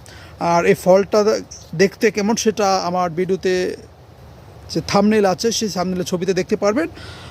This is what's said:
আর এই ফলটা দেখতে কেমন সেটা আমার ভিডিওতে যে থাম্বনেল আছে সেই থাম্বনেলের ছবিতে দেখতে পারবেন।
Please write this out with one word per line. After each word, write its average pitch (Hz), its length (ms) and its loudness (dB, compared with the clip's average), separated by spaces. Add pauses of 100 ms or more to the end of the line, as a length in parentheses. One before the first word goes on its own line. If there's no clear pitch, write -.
(420)
আর 170 240 4
এই 190 160 0
ফলটা 196 380 4 (540)
দেখতে 190 360 2
কেমন 208 260 0
সেটা 208 320 0 (160)
আমার 180 260 -2
ভিডিওতে 185 440 -2 (1160)
যে 165 160 -4
থাম্বনেল 208 400 4
আছে 185 260 0
সেই 214 180 -4
থাম্বনেলের 180 400 -4
ছবিতে 185 240 -2
দেখতে 185 220 -2
পারবেন। 214 320 0 (420)